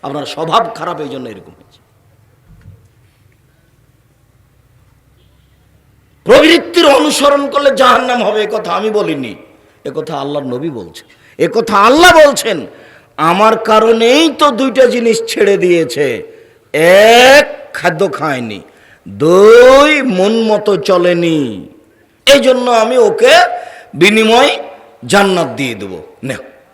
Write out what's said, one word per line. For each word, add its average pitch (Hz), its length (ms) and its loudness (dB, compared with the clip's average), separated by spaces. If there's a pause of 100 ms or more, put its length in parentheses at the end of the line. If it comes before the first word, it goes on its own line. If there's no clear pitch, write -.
আপনার 139 240 -10
স্বভাব 160 500 -4
খারাপ, 165 240 -12
এই 147 100 -10
জন্য 127 200 -12
এরকম 95 220 -20
হয়েছে। - 280 -20 (4000)
প্রবৃত্তির 311 600 2
অনুসরণ 285 640 0
করলে 277 260 -2
জাহান্নাম 247 480 0
হবে, 208 200 -2
এ 202 80 -6
কথা 214 220 -6
আমি 202 160 -4
বলিনি, 156 460 -6 (500)
এ 170 100 -10
কথা 156 240 -10
আল্লাহর 143 260 -8
নবী 127 240 -8
বলছেন। 95 380 -16 (300)
এ 160 100 0
কথা 208 320 -2
আল্লাহ 311 480 6
বলছেন, 202 400 -4 (500)
"আমার 190 400 2
কারণেই 226 760 2
তো 294 200 0
দুইটা 254 340 0
জিনিস 233 420 -2
ছেড়ে 202 300 0
দিয়েছে, 160 680 -2 (500)
এক, 233 1000 4
খাদ্য 175 380 -4
খায়নি, 123 500 -8 (460)
দুই, 233 960 4
মন 226 420 0
মতো 208 340 -2
চলেনি, 170 920 -2 (580)
এই 277 140 4
জন্য 247 320 0
আমি 233 260 0
ওকে 233 340 2 (640)
বিনিময় 220 680 2 (420)
জান্নাত 185 420 0
দিয়ে 120 280 -8
দেব।" 95 260 -14 (220)
নে। 131 120 -8 (380)